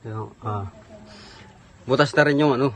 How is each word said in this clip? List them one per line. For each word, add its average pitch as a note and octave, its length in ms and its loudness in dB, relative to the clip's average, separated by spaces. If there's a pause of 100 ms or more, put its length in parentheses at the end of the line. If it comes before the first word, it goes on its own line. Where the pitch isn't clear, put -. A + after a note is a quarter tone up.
Yung, A2 360 -12
ah, G#2 280 -8 (1160)
butas C#3 280 2
na D3+ 120 2
rin D3 140 2
yung, D3 180 2
ano, B2+ 200 0